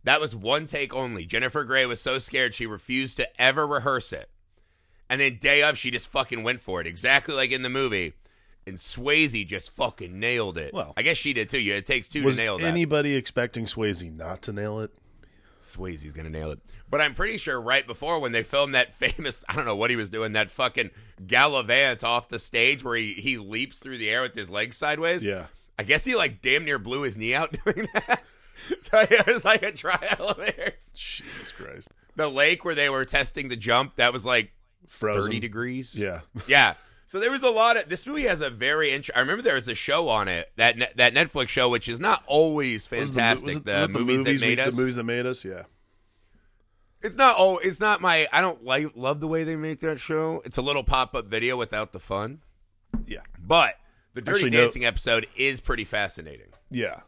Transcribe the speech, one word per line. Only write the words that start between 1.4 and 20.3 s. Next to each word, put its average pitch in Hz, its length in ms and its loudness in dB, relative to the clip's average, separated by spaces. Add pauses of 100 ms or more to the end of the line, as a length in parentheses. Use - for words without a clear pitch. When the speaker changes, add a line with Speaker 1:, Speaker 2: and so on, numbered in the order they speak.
Speaker 1:
Grey 131 200 2
was 120 160 -4
so 131 180 -2
scared 123 360 -2
she 120 100 -8
refused 123 540 -6
to 120 240 -6
ever 139 240 4
rehearse 131 480 -2
it. 64 160 -14 (800)
And 131 120 -2
then 131 200 2
day 143 240 4
of, 147 120 2
she 127 140 -4
just 120 160 -6
fucking 123 380 -4
went 120 160 -2
for 92 200 -6
it, 82 60 -6
exactly 123 480 0
like 131 160 0
in 131 120 -2
the 127 60 -4
movie. 110 440 -2 (520)
And 95 120 -12
Swayze 131 680 0
just 90 280 -10
fucking 98 480 -6
nailed 110 360 -2
it. 76 160 -8
Speaker 2:
Well, 76 240 -8
Speaker 1:
I 113 60 -2
guess 156 140 2
she 143 160 -4
did 113 160 -2
too. 139 100 -4
Yeah, 101 160 -2
it 98 120 -6
takes 127 200 -2
two 147 160 -4
Speaker 2:
was 135 140 4
Speaker 1:
to 113 60 0
nail 107 160 0
that. 165 60 -4
Speaker 2:
anybody 151 520 0
expecting 120 480 -4
Swayze 98 520 -4
not 82 260 -10
to 110 100 -10
nail 104 260 -6
it? 110 140 -8 (680)
Speaker 1:
Swayze's 78 520 -12
gonna 80 180 -12
nail 78 220 -6
it. - 80 -12 (280)
But 143 120 0
I'm 143 140 2
pretty 202 240 -2
sure 131 220 -6
right 131 260 2
before 147 340 -2
when 127 120 -2
they 113 120 2
filmed 139 320 0
that 123 180 4
<laughs> - 0 -
famous, - 540 -2
I - 80 -4
don't 139 100 -2
know 107 100 0
what 113 140 2
he 123 60 2
was 104 140 -6
doing, 110 240 -4